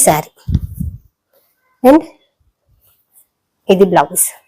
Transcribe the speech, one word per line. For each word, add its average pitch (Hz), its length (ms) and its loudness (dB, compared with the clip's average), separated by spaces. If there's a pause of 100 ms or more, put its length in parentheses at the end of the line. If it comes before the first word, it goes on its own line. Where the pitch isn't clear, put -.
శారీ 151 220 -2 (1600)
and 311 140 4 (1700)
ఇది 190 200 2
బ్లౌజ్. - 340 -2 (200)